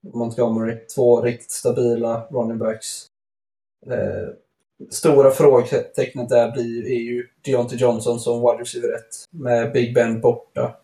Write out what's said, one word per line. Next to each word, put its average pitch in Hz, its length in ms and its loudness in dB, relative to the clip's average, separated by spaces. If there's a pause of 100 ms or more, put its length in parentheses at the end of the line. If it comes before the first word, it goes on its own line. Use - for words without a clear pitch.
och - 100 -16
Montgomery. 113 760 -4
Två 120 260 4
riktigt 123 300 -4
stabila 117 760 -2
running 117 280 -4
backs. 110 500 -8 (800)
Eh, - 460 -6 (560)
stora 135 420 6
frågetecknet 131 960 2
där 117 220 4
blir, 117 340 -6
är 123 140 -2
ju 120 280 -6 (140)
Deontay 123 360 -2
Johnson 120 420 0
som 120 220 -2
wide 120 200 2
receiver 120 340 -6
ett - 200 -16 (160)
med 120 400 -2
Big 120 220 0
Ben 113 280 2
borta. 120 640 -2